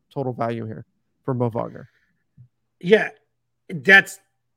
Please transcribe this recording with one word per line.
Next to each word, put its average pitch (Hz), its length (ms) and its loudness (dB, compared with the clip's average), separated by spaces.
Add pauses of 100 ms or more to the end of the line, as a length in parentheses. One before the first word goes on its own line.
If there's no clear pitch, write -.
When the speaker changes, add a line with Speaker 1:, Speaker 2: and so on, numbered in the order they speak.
(120)
Speaker 1:
total 131 200 -6
value 117 340 -6
here 110 180 -14 (400)
for 135 100 -4
Mo 120 160 -2
Wagner. 113 380 -10 (920)
Speaker 2:
Yeah, 175 300 2 (580)
that's 190 500 4 (380)